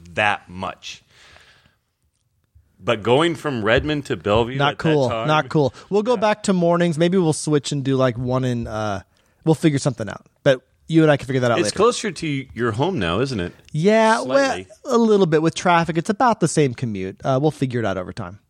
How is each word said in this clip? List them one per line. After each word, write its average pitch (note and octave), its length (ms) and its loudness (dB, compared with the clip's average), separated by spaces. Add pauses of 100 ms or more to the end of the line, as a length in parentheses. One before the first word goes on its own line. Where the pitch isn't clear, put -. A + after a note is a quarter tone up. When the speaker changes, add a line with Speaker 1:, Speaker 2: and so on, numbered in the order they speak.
(140)
Speaker 1:
that G#2 340 0
much. - 560 -12 (1800)
But A2 200 -2
going D3 320 2
from C3 300 -6
Redmond C#3 420 0
to A#2 100 -4
Bellevue A2+ 400 0
Speaker 2:
Not C#3+ 160 0
Speaker 1:
at - 60 -10
Speaker 2:
cool. D3 300 2
Speaker 1:
that A#2+ 60 -4
time, A2+ 140 -4
Speaker 2:
Not D3+ 220 2
cool. C#3+ 240 2 (160)
We'll G#3 120 0
go A#3+ 120 0
Speaker 1:
Yeah. G#3 60 -2
Speaker 2:
back G#3 240 0
to G3+ 100 0
mornings. E3+ 420 2
Maybe F3 220 2
we'll D#3+ 160 2
switch - 380 -2
and C#3+ 120 -4
do, C3+ 120 0
like, B2+ 200 2
one B2+ 280 -2
in, A#2+ 220 -2
uh, G#2+ 360 -6 (420)
we'll D#3+ 100 4
figure D3 240 0
something A#2 300 -4
out. - 180 -14 (160)
But C3 200 2 (260)
you D#3+ 140 4
and D#3 100 6
I C#3 60 2
can - 80 -12
figure C3 160 -2
that B2 80 2
out A2+ 80 2
Speaker 1:
It's A2 80 0
Speaker 2:
later. - 100 -6
Speaker 1:
closer A3+ 340 0
to E3 160 -10 (280)
your A2+ 180 -2
home D3 260 -2
now, F2+ 220 0
isn't C3+ 180 -2
it? F2 140 -4 (180)
Speaker 2:
Yeah, A3 520 2
Speaker 1:
Slightly. C4 440 -2 (180)
Speaker 2:
well, C4 120 -2
a - 20 4
little G#3 280 4
bit D#3 160 2
with E3 120 0
traffic. E3+ 440 0
It's E3 120 -4
about A3 300 2
the E3 80 2
same C#3+ 260 0
commute. G2 480 -8
Uh, C3+ 180 0
we'll D3+ 100 0
figure B2+ 300 -4
it A2 60 -2
out F#2+ 120 -2
over F#2 160 -8
time. F#2+ 240 -12 (120)